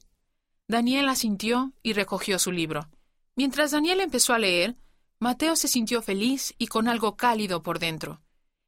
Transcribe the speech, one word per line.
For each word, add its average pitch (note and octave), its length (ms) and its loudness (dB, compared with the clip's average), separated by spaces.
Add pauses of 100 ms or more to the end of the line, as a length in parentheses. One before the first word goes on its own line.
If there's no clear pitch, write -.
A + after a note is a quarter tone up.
(680)
Daniel B3 400 2
asintió A#3+ 640 0 (100)
y A3+ 80 0
recogió G3 480 0
su F3 140 0
libro. D#3 360 -4 (460)
Mientras C#4 360 2
Daniel D#4+ 280 2
empezó C4 340 2
a A3+ 60 2
leer, F#3+ 380 0 (420)
Mateo B3+ 380 0
se D4+ 100 0
sintió A#3 340 0
feliz A3 560 -2
y A#3 100 -4
con A3+ 200 0
algo A3+ 300 0
cálido G#3+ 440 0
por E3 180 -4
dentro. D#3+ 420 -6 (460)